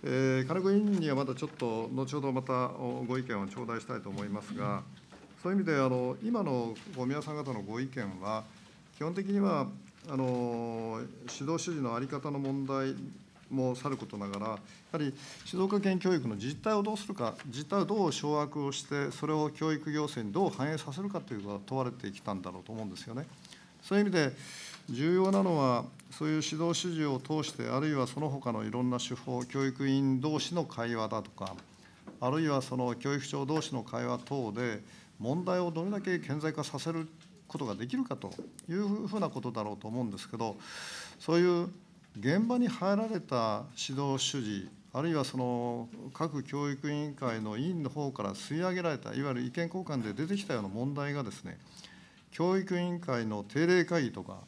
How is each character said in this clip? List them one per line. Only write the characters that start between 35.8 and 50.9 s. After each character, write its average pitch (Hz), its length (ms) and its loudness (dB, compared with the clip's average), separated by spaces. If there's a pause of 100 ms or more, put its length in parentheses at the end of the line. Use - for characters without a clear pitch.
れ 196 40 -2
だ 202 120 -2
け 185 180 0
顕 147 200 -2
在 156 140 0
化 151 100 -2
さ 143 140 -6
せ 156 140 -2
る 160 160 -2 (400)
こ - 100 -8
と 139 80 -2
が 104 100 -2
で 117 120 -4
き 254 100 -2
る 262 60 2
か 160 120 -2
と 92 180 -8 (360)
い 165 40 -2
う 208 340 0
ふ 214 100 -2
う - 20 0
な 165 100 2
こ 120 120 -6
と 123 100 -2
だ 110 120 -2
ろ 104 100 -2
う 101 40 -8
と 104 100 -10
思 117 140 -2
う 120 40 0
ん 104 60 -4
で 95 80 -8
す - 100 -12
け 117 80 -8
ど、 110 200 -2 (600)
そ 165 180 4
う - 20 8
い 175 240 6
う 180 60 -2 (500)
現 175 280 4
場 247 100 2
に 240 100 4
入 196 300 2
ら 226 100 2
れ 214 140 -2
た 113 420 2 (140)
指 135 220 -4
導 139 180 2
主 131 240 0
事、 104 280 -2 (240)
あ 131 80 0
る 170 80 2
い 165 40 2
は 143 100 4
そ 131 140 -2
の 120 500 0 (260)
各 147 300 -2
教 143 260 -2
育 143 220 -2
委 - 20 -2
員 147 200 -2
会 117 280 -2
の 107 160 -2
委 156 120 0
員 170 140 -2
の 131 60 -2
方 139 220 -2
か 113 120 -4
ら 98 100 0
吸 143 240 -6
い - 20 0
上 185 140 0
げ 180 80 -2
ら 165 100 2
れ 131 60 -2
た、 110 160 -8
い 127 80 0
わ 143 80 0
ゆ 127 60 0
る 120 80 0
意 123 80 -2
見 170 160 0
交 180 160 -4
換 139 200 -2
で 107 100 -2
出 143 140 -2
て 202 100 0
き 202 80 -4
た 147 80 -2
よ 117 60 2
う 101 40 -2
な 98 60 -4
問 123 240 -2